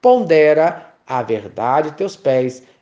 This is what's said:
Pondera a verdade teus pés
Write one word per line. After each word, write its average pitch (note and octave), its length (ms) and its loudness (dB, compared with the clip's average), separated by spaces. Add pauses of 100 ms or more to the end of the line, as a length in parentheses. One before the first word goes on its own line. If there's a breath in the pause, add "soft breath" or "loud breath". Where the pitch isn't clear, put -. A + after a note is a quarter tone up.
Pondera E3 920 2 (120)
a B2+ 160 -6
verdade A#2 680 -4
teus G3 240 -8
pés B2+ 460 -4 (200 soft breath)